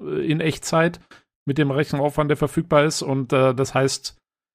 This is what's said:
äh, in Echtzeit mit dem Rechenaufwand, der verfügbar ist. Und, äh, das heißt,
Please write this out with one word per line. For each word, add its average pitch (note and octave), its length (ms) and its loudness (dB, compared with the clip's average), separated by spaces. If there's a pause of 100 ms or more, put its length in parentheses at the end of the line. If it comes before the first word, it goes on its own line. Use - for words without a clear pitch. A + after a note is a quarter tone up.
äh, C#3+ 200 -4
in D#3 140 0
Echtzeit E3 600 -2 (460)
mit C#3 100 -2
dem D3 140 2
Rechenaufwand, D3 600 0
der D3+ 60 2
verfügbar D3+ 480 2
ist. D#3 160 -2
Und, C3+ 320 -4
äh, C3 220 4
das C3 200 -2
heißt, - 440 -2 (360)